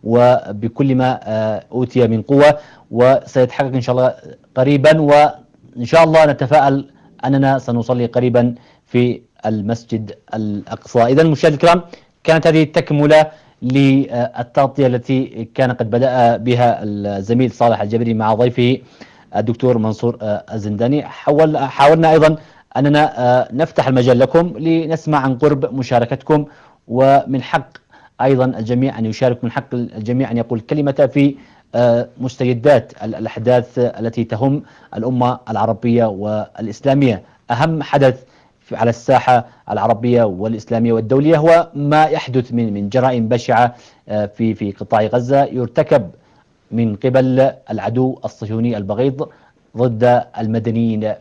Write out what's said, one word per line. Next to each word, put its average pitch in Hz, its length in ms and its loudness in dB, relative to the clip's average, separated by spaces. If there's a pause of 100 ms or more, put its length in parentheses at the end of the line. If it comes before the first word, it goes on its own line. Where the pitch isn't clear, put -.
وبكل 120 920 0
ما، 127 280 -2
آه، 110 480 -6
أوتي 123 360 -2
من 113 140 -2
قوة، 143 360 4 (340)
وسيتحقق 127 760 2
إن 127 140 -4
شاء 123 140 -4
الله 127 180 0 (420)
قريبًا، 143 460 4
وإن 147 840 0
شاء 160 180 4
الله 160 220 6
نتفائل 139 680 2 (340)
أننا 135 340 2
سنصلي 120 460 -4
قريبًا 120 500 0 (300)
في 123 360 -2 (240)
المسجد 110 720 -6 (160)
الأقصى. 110 720 -4
إذن 139 240 4
مشاهدينا 151 360 0
الكرام، 170 180 4 (420)
كانت 160 240 2
هذه 160 160 4
تكملة 151 680 2 (300)
للتغطية 135 1300 0
التي 123 680 -4
كان 131 160 0
قد 120 180 -4
بدأ 120 480 2
بها 120 460 0
الزميل 104 680 -2
صالح 113 300 0
الجبري 113 320 -2
مع 110 200 0
ضيفه 123 440 0 (580)
الدكتور 117 420 0
منصور، 110 440 -4
آه، 104 220 -6 (100)
الزنداني. 113 500 -4
حاول-، 151 540 0
حاولنا 151 540 4
أيضًا 156 240 6 (420)
أننا، 147 420 2
آه، 123 340 2
نفتح 143 340 -2
المجال 127 320 2
لكم 165 380 2
لنسمع 160 600 -2
عن 131 200 -2
قرب 143 360 0
مشاركتكم، 131 720 -2 (420)
ومن 131 560 2
حق - 260 -6 (520)
أيضًا 131 240 2
الجميع 123 540 -4
أن 113 60 -2
يشارك، 120 380 -2
من 120 80 -4
حق - 220 -8
الجميع 120 580 -4
أن 117 60 -4
يقول 117 220 -4
كلمة 143 540 -2
في، 139 220 2 (400)
آه، 120 320 2 (100)
مستجدات 127 760 0 (100)
ال-، 110 120 -8
الأحداث 117 640 -2
التي 117 440 -4
تهم 135 400 -2 (320)
الأمة 123 440 -2 (100)
العربية 113 560 0
والإسلامية. 107 1160 -4 (300)
أهم 151 320 -2
حدث 135 400 0 (380)
في-، - 140 -14
على 117 140 0
الساحة 123 560 0 (240)
العربية 117 540 0
والإسلامية 110 680 -2
والدولية 135 440 2
هو 165 360 4
ما 147 320 2
يحدث 131 480 -4
من، 113 200 -2
من 101 160 -6
جرائم 127 380 0
بشعة، 120 480 0 (340)
آه، 104 160 -4
في، 110 280 -4
في 101 180 -6
قطاع 107 340 -2
غزة 123 380 0
يرتكب 123 680 -2 (600)
من 113 240 -2
قبل 131 560 0 (180)
العدو 113 560 -4
الصهيوني 113 520 -6
البغيض 127 520 -4 (480)
ضد 120 460 0 (140)
المدنيين 113 840 -4